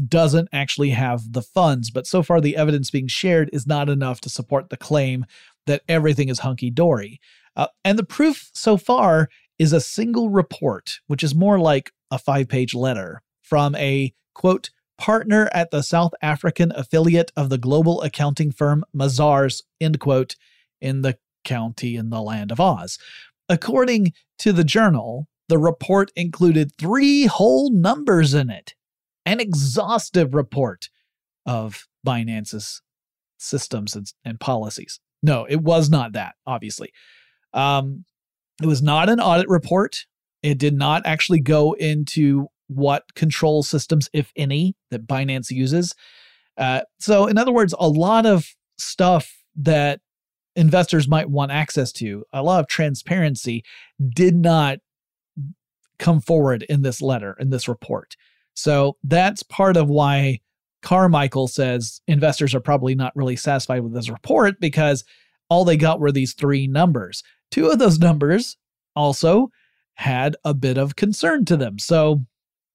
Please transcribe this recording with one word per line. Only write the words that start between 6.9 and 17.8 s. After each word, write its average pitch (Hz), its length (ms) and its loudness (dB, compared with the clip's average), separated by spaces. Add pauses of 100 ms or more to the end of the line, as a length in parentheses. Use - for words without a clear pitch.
Uh, - 140 -2 (160)
and 196 120 2
the 220 80 -2
proof - 500 -2
so 220 220 2
far 180 520 2 (280)
is 156 160 4
a 165 80 4
single 226 500 -2
report, 156 760 -2
which 143 160 -4
is 151 100 -2
more 190 280 4
like 151 320 0 (180)
a 131 80 -4
five-page 131 560 -2
letter, 117 480 -6 (180)
from 147 360 0
a, 139 360 -2 (220)
quote, - 360 0 (280)
"partner 214 540 2
at 170 180 -2
the 156 120 -2
South 170 380 0
African 156 540 0
affiliate 165 600 0
of 139 140 -2
the 135 80 0
global 160 440 2